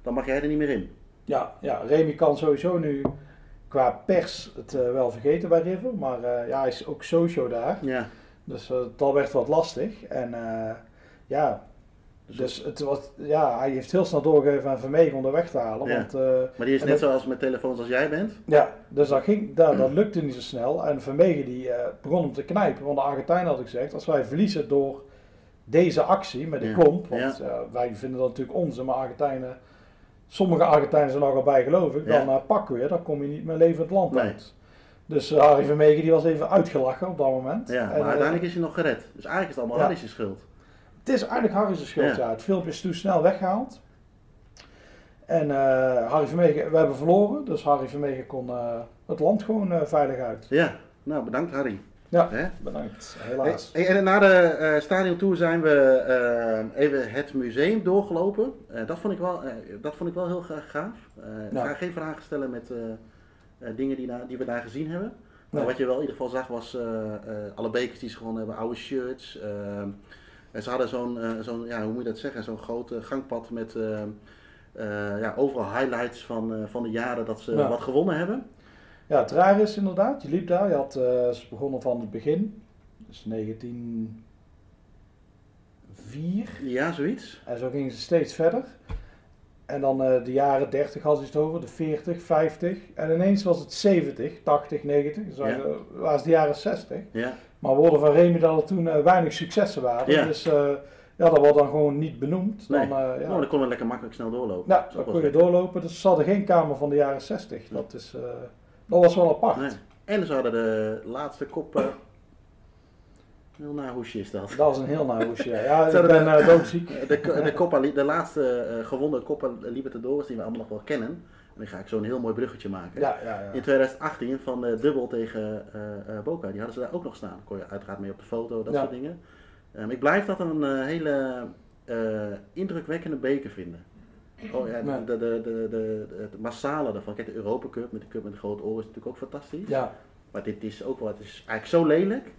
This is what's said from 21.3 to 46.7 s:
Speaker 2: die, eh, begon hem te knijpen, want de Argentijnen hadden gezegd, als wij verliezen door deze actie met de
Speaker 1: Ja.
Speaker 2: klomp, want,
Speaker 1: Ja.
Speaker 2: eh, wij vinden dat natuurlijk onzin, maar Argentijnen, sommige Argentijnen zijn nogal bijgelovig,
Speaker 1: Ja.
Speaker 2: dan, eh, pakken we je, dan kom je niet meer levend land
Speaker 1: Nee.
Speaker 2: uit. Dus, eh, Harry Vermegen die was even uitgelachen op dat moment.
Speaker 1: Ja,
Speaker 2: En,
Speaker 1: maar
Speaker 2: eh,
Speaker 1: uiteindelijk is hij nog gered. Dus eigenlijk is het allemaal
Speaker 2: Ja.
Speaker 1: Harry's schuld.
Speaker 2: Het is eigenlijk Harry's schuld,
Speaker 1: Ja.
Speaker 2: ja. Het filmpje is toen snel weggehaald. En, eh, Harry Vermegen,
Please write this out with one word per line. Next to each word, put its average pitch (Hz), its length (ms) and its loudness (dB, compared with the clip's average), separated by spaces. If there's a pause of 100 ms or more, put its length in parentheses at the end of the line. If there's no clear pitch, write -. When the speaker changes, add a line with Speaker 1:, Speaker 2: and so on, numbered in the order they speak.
Speaker 2:
die, 127 240 -8
eh, 120 180 -4 (140)
begon 165 220 0
hem 131 100 -6
te 143 100 -8
knijpen, 165 420 -2
want 143 120 -2
de 135 60 0
Argentijnen 143 440 0
hadden 127 180 -2
gezegd, - 280 -8
als - 120 -10
wij 139 200 0
verliezen 160 420 0
door 139 340 0 (640)
deze 156 380 4
actie 165 460 0
met 147 140 -4
de 110 60 -2
Speaker 1:
Ja. 151 60 -2
Speaker 2:
klomp, 170 340 6
want, 127 300 -2
Speaker 1:
Ja. 135 80 -10
Speaker 2:
eh, 120 120 -4 (140)
wij 120 240 -2
vinden 127 240 -8
dat 127 80 2
natuurlijk 123 300 -4
onzin, 131 280 -2
maar 127 100 0
Argentijnen, 131 600 -4 (680)
sommige 170 360 2
Argentijnen 151 460 6
zijn 143 140 0
nogal 135 200 2
bijgelovig, 143 640 4
Speaker 1:
Ja. 120 200 4
Speaker 2:
dan, 135 100 -2
eh, 135 120 2
pakken 208 280 0
we 117 60 -2
je, 143 60 0
dan 170 160 -2
kom 143 180 -4
je 143 60 -4
niet 151 180 -8
meer 160 120 -4
levend 165 320 4
land 190 220 2
Speaker 1:
Nee. 127 120 2
Speaker 2:
uit. - 300 -6 (520)
Dus, 151 260 -2
eh, 147 100 6
Harry 143 240 8
Vermegen 151 360 6
die 160 100 4
was 160 140 6
even 160 240 2
uitgelachen 156 580 2
op 175 100 -6
dat 139 120 2
moment. 131 400 -4
Speaker 1:
Ja, 123 120 0
Speaker 2:
En, 107 80 -2
Speaker 1:
maar 151 100 -2
Speaker 2:
eh, 147 60 0
Speaker 1:
uiteindelijk 147 400 0
is 175 80 -6
hij 175 80 -2
nog 156 120 -4
gered. 156 400 -2
Dus - 120 -20
eigenlijk 180 240 -2
is - 60 -12
het - 20 -6
allemaal 120 200 -4
Speaker 2:
Ja. 151 60 4 (100)
Speaker 1:
Harry's 110 160 -10
schuld. 98 360 -8 (600)
Speaker 2:
Het 262 80 2
is 247 80 2
eigenlijk 226 320 0
Harry's 190 360 0
schuld, 139 260 2
Speaker 1:
Ja. 123 80 -2
Speaker 2:
ja. 113 60 -2
Het 110 120 -4
filmpje 175 280 -2
is - 120 -10
toen 180 120 -4
snel 185 280 0
weggehaald. 190 600 0 (1400)
En, 156 260 0
eh, 131 600 2
Harry 147 160 2
Vermegen, 156 440 2